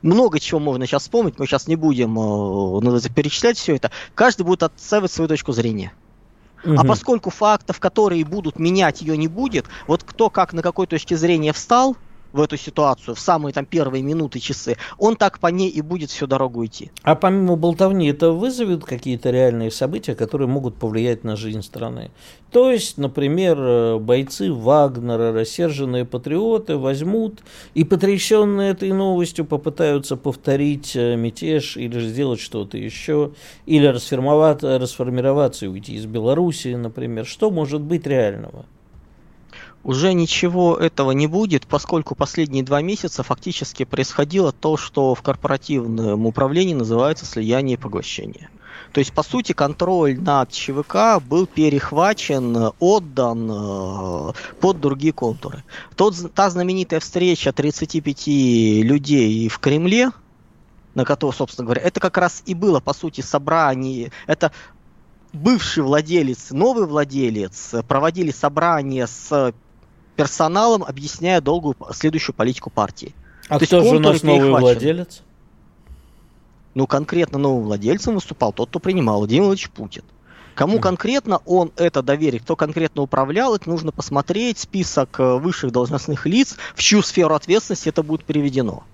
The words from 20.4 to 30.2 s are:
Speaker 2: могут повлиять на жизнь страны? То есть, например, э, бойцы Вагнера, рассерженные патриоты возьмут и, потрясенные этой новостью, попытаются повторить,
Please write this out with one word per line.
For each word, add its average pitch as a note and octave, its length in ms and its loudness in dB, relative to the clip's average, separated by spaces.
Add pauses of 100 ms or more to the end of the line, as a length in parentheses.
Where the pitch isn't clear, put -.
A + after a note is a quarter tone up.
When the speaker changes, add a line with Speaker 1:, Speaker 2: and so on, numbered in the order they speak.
Speaker 2:
могут B2+ 300 -2
повлиять A2+ 480 -2
на G#2+ 100 -4
жизнь G#2+ 280 -8
страны? A#2 500 -12 (400)
То B3+ 180 6
есть, - 280 -2
например, C#3+ 600 0
э, A#2 400 2
бойцы C#3 540 0
Вагнера, A#2+ 800 2
рассерженные B2 720 -2
патриоты E3 720 -2
возьмут E3 640 -2 (340)
и, D#3+ 80 2
потрясенные G3 880 2
этой F#3+ 220 -2
новостью, F3+ 520 0
попытаются C#3+ 720 -2
повторить, C#3+ 760 -2